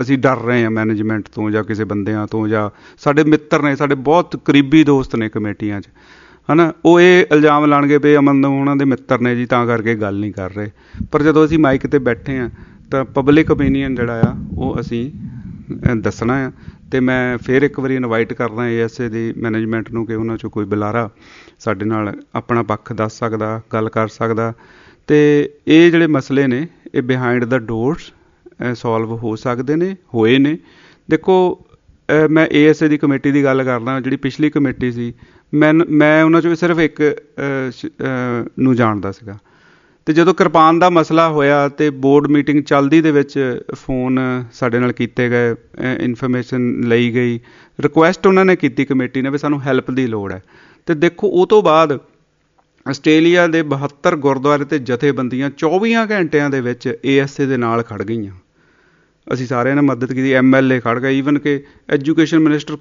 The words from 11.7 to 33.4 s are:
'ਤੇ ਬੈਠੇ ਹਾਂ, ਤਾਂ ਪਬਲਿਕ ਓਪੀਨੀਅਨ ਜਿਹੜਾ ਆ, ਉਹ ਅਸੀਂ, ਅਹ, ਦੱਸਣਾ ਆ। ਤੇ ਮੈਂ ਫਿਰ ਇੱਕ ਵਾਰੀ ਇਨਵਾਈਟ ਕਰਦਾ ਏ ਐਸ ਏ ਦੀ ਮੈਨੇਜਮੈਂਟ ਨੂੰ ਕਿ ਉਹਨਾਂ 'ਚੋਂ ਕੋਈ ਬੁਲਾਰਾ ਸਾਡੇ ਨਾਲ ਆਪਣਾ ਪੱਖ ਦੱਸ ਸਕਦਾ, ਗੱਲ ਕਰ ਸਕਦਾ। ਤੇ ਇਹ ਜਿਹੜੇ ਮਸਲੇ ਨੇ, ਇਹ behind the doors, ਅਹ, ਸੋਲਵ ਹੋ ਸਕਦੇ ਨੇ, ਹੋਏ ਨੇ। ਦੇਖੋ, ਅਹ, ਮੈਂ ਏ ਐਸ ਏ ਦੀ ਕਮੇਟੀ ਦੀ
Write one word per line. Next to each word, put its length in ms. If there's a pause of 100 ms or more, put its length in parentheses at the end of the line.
'ਤੇ 120
ਬੈਠੇ 400
ਹਾਂ, 120 (400)
ਤਾਂ 140
ਪਬਲਿਕ 460
ਓਪੀਨੀਅਨ 440
ਜਿਹੜਾ 320
ਆ, 80 (240)
ਉਹ 220
ਅਸੀਂ, 300
ਅਹ, 840
ਦੱਸਣਾ 520
ਆ। 60 (380)
ਤੇ 100
ਮੈਂ 380
ਫਿਰ 240
ਇੱਕ 180
ਵਾਰੀ 140
ਇਨਵਾਈਟ 380
ਕਰਦਾ 360
ਏ 120
ਐਸ 200
ਏ 80
ਦੀ 280
ਮੈਨੇਜਮੈਂਟ 540
ਨੂੰ 160
ਕਿ 80
ਉਹਨਾਂ 200
'ਚੋਂ 160
ਕੋਈ 140
ਬੁਲਾਰਾ 460 (480)
ਸਾਡੇ 260
ਨਾਲ 360 (140)
ਆਪਣਾ 280
ਪੱਖ 300
ਦੱਸ 260
ਸਕਦਾ, 420 (120)
ਗੱਲ 160
ਕਰ 200
ਸਕਦਾ। 440 (540)
ਤੇ 440 (180)
ਇਹ 220
ਜਿਹੜੇ 160
ਮਸਲੇ 400
ਨੇ, 200 (280)
ਇਹ 80
behind 420
the 140
doors, 560 (340)
ਅਹ, 260
ਸੋਲਵ 380
ਹੋ 240
ਸਕਦੇ 400
ਨੇ, 200 (180)
ਹੋਏ 240
ਨੇ। 200 (520)
ਦੇਖੋ, 640
ਅਹ, 560
ਮੈਂ 240
ਏ 160
ਐਸ 140
ਏ 60
ਦੀ 100
ਕਮੇਟੀ 340
ਦੀ 120